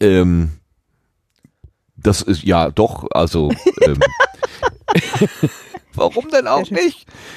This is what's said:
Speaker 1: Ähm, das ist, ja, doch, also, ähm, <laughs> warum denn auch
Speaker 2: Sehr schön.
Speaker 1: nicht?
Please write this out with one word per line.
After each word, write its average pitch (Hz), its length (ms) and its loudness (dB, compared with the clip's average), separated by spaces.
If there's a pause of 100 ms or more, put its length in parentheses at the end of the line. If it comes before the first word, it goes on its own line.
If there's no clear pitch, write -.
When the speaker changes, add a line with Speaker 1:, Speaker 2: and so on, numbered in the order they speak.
Speaker 1:
Ähm, 90 560 2 (1400)
das - 260 0
ist, 92 220 -2
ja, 82 260 2
doch, - 420 -2
also, 82 380 0 (320)
ähm, 69 180 2 (1120)
<laughs> - 360 0 (440)
warum - 380 -2
denn 262 160 2
auch - 180 0
Speaker 2:
Sehr 185 120 -6
schön. 349 80 0
Speaker 1:
nicht? - 200 -4 (320)